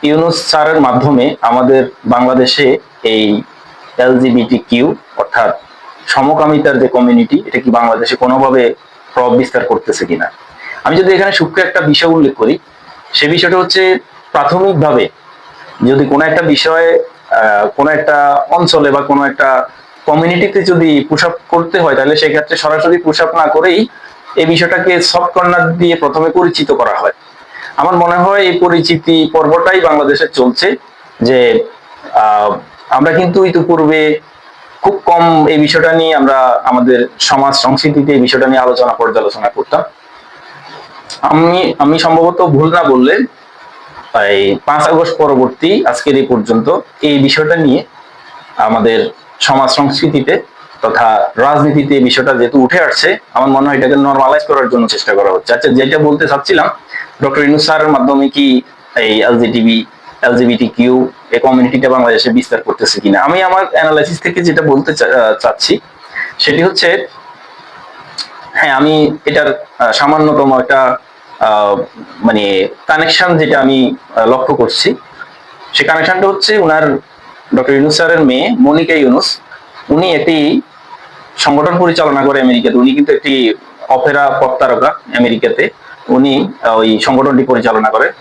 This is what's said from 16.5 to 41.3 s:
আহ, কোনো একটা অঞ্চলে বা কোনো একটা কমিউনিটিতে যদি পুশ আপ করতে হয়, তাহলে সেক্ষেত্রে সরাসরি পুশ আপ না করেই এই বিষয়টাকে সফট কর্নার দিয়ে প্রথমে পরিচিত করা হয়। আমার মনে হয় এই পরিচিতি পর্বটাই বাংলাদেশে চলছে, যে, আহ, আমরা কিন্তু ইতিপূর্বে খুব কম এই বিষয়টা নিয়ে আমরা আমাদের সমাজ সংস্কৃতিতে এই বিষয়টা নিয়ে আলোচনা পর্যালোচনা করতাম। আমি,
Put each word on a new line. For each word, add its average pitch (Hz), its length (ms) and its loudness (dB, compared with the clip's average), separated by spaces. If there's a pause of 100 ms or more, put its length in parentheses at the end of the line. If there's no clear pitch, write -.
আহ, 107 380 0
কোনো 139 240 -2
একটা 147 580 0
অঞ্চলে 160 420 2
বা 139 100 0
কোনো 139 240 0
একটা 135 440 -2 (360)
কমিউনিটিতে 175 580 0
যদি 165 460 2
পুশ 151 160 0
আপ 170 80 -2 (160)
করতে 170 300 -2
হয়, 151 160 2
তাহলে 139 200 2
সেক্ষেত্রে 151 420 -2
সরাসরি 156 400 0
পুশ 160 240 -2
আপ 165 140 -2
না 160 120 0
করেই 180 400 0 (480)
এই 165 100 0
বিষয়টাকে 175 560 0
সফট 175 320 -2
কর্নার 175 440 0
দিয়ে 170 180 2
প্রথমে 156 340 -2
পরিচিত 170 420 0
করা 104 280 0
হয়। - 120 -2 (680)
আমার 175 200 0
মনে 170 180 0
হয় 196 260 2
এই 180 180 0
পরিচিতি 165 720 0
পর্বটাই 165 480 2
বাংলাদেশে 151 460 0
চলছে, 139 480 0 (460)
যে, 120 440 2 (480)
আহ, 104 440 0 (320)
আমরা 147 240 0
কিন্তু 180 320 2
ইতিপূর্বে 160 760 0 (600)
খুব 202 240 -2
কম 170 420 2
এই 156 100 2
বিষয়টা 156 360 2
নিয়ে 160 220 0
আমরা 135 480 2
আমাদের 123 440 0 (120)
সমাজ 139 360 0
সংস্কৃতিতে 147 580 0
এই 135 60 2
বিষয়টা 127 280 0
নিয়ে 131 120 2
আলোচনা 123 340 0
পর্যালোচনা 110 560 -2
করতাম। - 340 -4 (1400)
আমি, 165 580 0